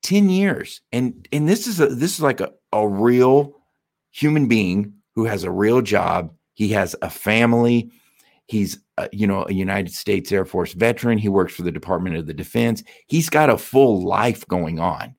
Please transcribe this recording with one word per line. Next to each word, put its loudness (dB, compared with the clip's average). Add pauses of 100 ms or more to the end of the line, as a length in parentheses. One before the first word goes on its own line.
Ten 4
years. -2 (120)
And, -4
and 0
this 0
is -4
a, 6
this -2
is -8
like 0
a, -6 (200)
a 2
real 4 (540)
human 2
being 0 (220)
who -2
has -4
a -4
real 2
job. -2 (220)
He -2
has -2
a -6
family. 2 (560)
He's, -4 (180)
uh, -6
you -2
know, -2
a -6
United -4
States -4
Air 0
Force -4
veteran. 0
He -2
works 0
for -12
the -2
Department -4
of -8
the -10
Defense. -4 (240)
He's -2
got 4
a 4
full 2
life -2
going -4
on. -6